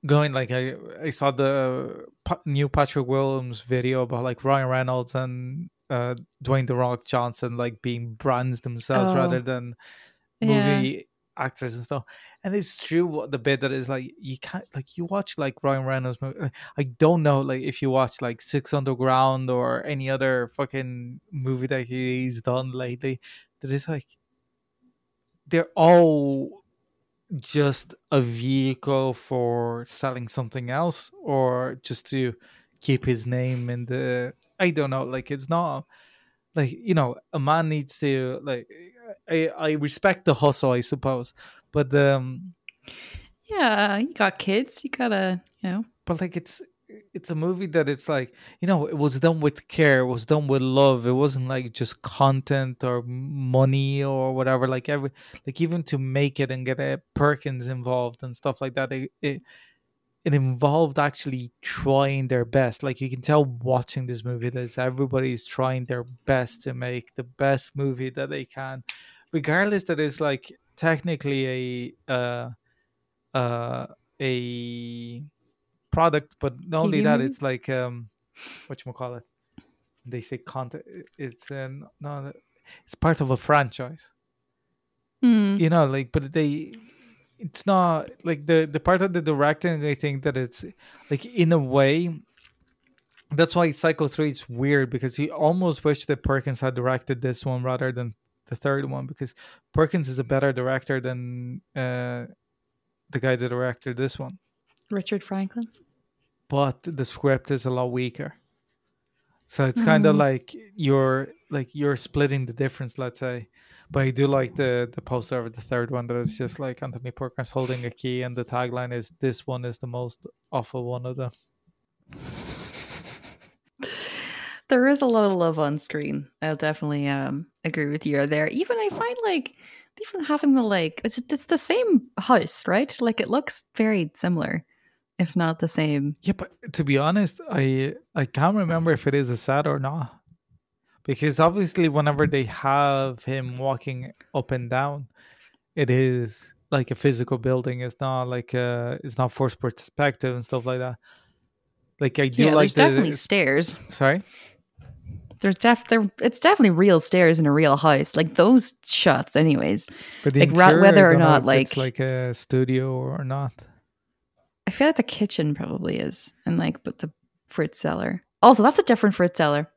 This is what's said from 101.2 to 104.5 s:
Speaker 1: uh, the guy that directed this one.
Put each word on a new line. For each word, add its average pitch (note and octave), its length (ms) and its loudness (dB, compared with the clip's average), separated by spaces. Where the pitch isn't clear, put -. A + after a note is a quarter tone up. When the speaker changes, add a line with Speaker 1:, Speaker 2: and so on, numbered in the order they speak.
Speaker 1:
uh, B2 500 -6
the C3 100 -4
guy C3 160 2
that A#2+ 140 -4
directed B2 480 -4
this C3+ 200 -4
one. C3+ 220 -12